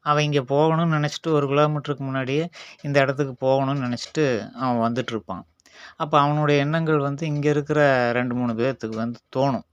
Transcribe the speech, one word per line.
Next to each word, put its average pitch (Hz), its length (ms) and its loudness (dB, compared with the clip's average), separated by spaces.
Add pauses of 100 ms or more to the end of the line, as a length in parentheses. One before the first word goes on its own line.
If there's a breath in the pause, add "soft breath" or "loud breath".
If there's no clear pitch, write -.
அவன் 151 200 2
இங்க 143 160 2
போகணும்னு 160 560 2
நினைச்சிட்டு, 147 340 -4
ஒரு 147 160 2
கிலோமீட்டருக்கு 147 580 0
முன்னாடியே 135 380 -4 (380 loud breath)
இந்த 143 180 0
இடத்துக்கு 135 400 0
போகணும்னு 135 460 0
நினைச்சிட்டு 123 400 -2 (300)
அவன் 123 240 -2
வந்துட்டு 117 340 -2
இருப்பான். 95 280 -8 (560 loud breath)
அப்ப 156 220 -4
அவனுடைய 147 420 2
எண்ணங்கள் 156 380 0
வந்து 143 260 -4
இங்க 147 240 -2
இருக்கிற 147 300 0 (320)
ரெண்டு, 123 240 -2
மூணு 123 180 -2
பேர்த்துக்கு 113 440 -4
வந்து 117 220 -6 (120)
தோணும். 135 420 -2